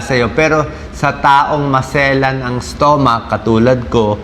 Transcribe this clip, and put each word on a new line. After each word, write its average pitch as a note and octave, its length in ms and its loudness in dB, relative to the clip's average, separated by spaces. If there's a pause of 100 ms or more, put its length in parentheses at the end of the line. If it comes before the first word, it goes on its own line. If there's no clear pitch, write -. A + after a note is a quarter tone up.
sa'yo. A#2+ 320 0
Pero D#3 240 2 (320)
sa C#3 240 -2
taong C#3+ 560 2
maselan C3+ 720 0
ang B2 160 -4
stomach, C3 720 0
katulad A#2 560 2
ko, G#2+ 360 0